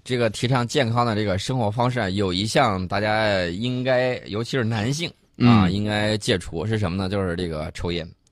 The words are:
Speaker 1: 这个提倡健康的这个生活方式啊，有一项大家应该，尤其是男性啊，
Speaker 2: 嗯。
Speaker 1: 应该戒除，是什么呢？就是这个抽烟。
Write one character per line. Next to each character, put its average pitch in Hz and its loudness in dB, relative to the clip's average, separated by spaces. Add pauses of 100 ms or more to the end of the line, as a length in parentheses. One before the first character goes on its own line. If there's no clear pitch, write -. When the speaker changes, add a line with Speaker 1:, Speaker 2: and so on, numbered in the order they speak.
Speaker 1:
这 123 -4
个 117 2
提 110 -2
倡 120 2
健 127 2
康 120 2
的 117 2
这 107 0
个 98 0
生 131 -2
活 107 2
方 120 0
式 123 -2
啊， 101 0
有 95 0
一 95 0
项 110 2
大 98 -2
家 107 2
应 120 -4
该， 127 2 (100)
尤 101 -4
其 - -10
是 135 0
男 113 0
性 156 -4
啊， 117 4
Speaker 2:
嗯。 85 0
Speaker 1:
应 101 -2
该 107 0
戒 104 0
除， 87 -6
是 110 -2
什 92 -2
么 92 -4
呢？ 95 -2
就 101 -2
是 87 -2
这 90 -4
个 78 -6
抽 90 -6
烟。 85 -4 (240)